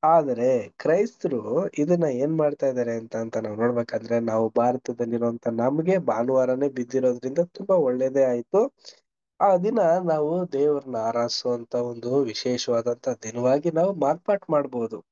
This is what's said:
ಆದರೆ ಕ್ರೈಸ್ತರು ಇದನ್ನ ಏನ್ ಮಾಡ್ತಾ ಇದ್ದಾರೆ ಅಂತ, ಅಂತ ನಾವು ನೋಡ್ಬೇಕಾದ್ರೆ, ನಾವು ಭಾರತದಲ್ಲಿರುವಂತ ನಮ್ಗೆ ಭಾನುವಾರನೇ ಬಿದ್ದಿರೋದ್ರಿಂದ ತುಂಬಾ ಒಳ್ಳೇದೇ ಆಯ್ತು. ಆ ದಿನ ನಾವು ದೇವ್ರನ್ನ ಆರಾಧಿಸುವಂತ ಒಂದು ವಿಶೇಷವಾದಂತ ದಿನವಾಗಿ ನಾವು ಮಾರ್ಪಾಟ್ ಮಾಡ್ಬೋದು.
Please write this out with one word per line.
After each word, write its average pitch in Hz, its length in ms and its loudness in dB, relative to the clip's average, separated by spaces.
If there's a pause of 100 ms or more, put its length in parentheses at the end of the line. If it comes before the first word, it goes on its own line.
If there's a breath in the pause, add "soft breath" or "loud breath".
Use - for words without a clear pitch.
ಆದರೆ 131 640 2
ಕ್ರೈಸ್ತರು 160 1000 -2 (100)
ಇದನ್ನ 170 260 2
ಏನ್ 143 320 0
ಮಾಡ್ತಾ 147 300 0
ಇದ್ದಾರೆ 120 300 0
ಅಂತ, 113 200 -8
ಅಂತ 113 200 -4
ನಾವು 110 200 -4
ನೋಡ್ಬೇಕಾದ್ರೆ, 117 640 0
ನಾವು 113 360 0
ಭಾರತದಲ್ಲಿರುವಂತ 117 920 0
ನಮ್ಗೆ 147 500 0
ಭಾನುವಾರನೇ 131 720 0
ಬಿದ್ದಿರೋದ್ರಿಂದ 127 720 -2
ತುಂಬಾ 190 360 -2
ಒಳ್ಳೇದೇ 131 500 2
ಆಯ್ತು. 131 480 0 (680 loud breath)
ಆ 196 160 4
ದಿನ 202 220 0 (260)
ನಾವು 165 480 0
ದೇವ್ರನ್ನ 139 440 0
ಆರಾಧಿಸುವಂತ 117 800 -2
ಒಂದು 120 420 -4
ವಿಶೇಷವಾದಂತ 120 920 -2
ದಿನವಾಗಿ 127 600 0
ನಾವು 175 240 0
ಮಾರ್ಪಾಟ್ 170 560 -2
ಮಾಡ್ಬೋದು. 123 600 -2